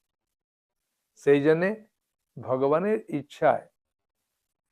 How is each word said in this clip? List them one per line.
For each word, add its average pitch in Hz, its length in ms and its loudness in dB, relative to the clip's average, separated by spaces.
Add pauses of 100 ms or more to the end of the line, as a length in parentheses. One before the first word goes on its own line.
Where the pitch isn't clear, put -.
(1200)
সেই 143 240 4
জন্যে 160 260 2 (680)
ভগবানের 139 600 -2 (120)
ইচ্ছায় 139 560 -2 (1080)